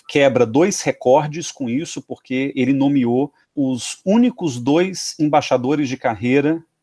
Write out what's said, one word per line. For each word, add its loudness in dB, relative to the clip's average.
quebra 4
dois 2
recordes 0
com -8
isso, -6
porque -6
ele 2
nomeou 2
os -4
únicos 0
dois 0
embaixadores 0
de -6
carreira -2